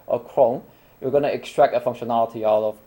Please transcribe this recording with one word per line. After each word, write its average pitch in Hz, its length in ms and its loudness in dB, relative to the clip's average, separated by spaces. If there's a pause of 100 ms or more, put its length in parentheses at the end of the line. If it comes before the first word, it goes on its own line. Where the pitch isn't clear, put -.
or - 180 -4
Chrome. 135 380 2 (400)
You're 131 80 -4
gonna 143 180 2
extract - 460 0
a 123 60 0
functionality 117 640 -4
out 107 180 4
of 107 240 -4